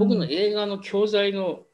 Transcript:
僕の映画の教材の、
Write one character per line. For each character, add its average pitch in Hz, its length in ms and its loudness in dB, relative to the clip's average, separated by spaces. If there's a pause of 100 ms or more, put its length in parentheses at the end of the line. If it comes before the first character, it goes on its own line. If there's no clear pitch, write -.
僕 233 60 4
の 170 100 0
映 196 280 0
画 208 120 -2
の 196 140 -6
教 202 280 0
材 202 260 2
の、 185 400 -4